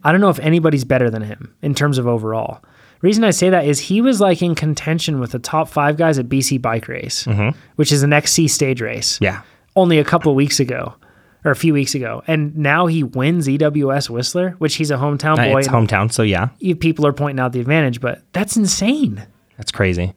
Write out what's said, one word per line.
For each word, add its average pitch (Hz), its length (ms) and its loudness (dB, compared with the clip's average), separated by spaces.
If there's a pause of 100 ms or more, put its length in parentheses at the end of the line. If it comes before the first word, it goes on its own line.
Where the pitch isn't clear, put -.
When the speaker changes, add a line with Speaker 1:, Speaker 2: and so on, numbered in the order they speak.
Speaker 1:
I 147 80 4
don't 190 100 4
know 202 80 6
if 147 100 0
anybody's 156 440 2
better 127 280 2
than 110 100 -6
him 107 400 -12
in 143 140 -2
terms 143 240 0
of 120 80 -2
overall. 113 560 -4 (380)
Reason 208 220 2
I 214 80 4
say 180 200 2
that 170 160 2
is 143 120 0
he 202 220 -2
was, 247 180 2
like, 185 220 2
in 170 140 0
contention 156 640 -2
with 120 120 -6
the 127 80 -6
top 156 300 -4
five 147 280 0
guys 160 200 2
at 120 100 -2
B 135 140 0
C 135 160 -2
Bike 113 300 -4
Race, - 380 -8
Speaker 2:
Mm-hmm. 107 300 0 (200)
Speaker 1:
which 151 160 2
is 143 100 4
an 143 120 4
X 147 180 2
C 160 160 2
stage 131 340 -2
race. - 400 -6
Speaker 2:
Yeah. 101 200 0 (340)
Speaker 1:
Only 170 240 4
a 147 60 4
couple 156 280 2
weeks 139 260 2
ago, 123 360 -4 (500)
or 147 60 2
a 135 40 2
few 160 180 2
weeks 139 200 0
ago. 120 320 -6
And 151 320 -2
now 156 300 2
he 160 160 0
wins 135 440 0
E 139 120 0
W 147 340 0
S 139 160 -2
Whistler, 170 480 -4
which 156 180 -2
he's 151 140 -2
a 143 60 -2
hometown 147 420 0
Speaker 2:
Uh, 120 140 2
Speaker 1:
boy, 135 80 4
Speaker 2:
it's 135 80 0
Speaker 1:
and 131 80 0 (120)
Speaker 2:
hometown, 107 240 0
so 117 120 0
yeah. 98 240 2 (120)
Speaker 1:
you 180 160 0
people 160 300 0
are 143 80 2
pointing 143 300 -4
out 123 80 -2
the 127 80 -4
advantage, 131 420 0
but 123 300 -6
that's 202 260 -4
insane. 208 720 0 (300)
Speaker 2:
That's - 140 -10
crazy. 92 460 0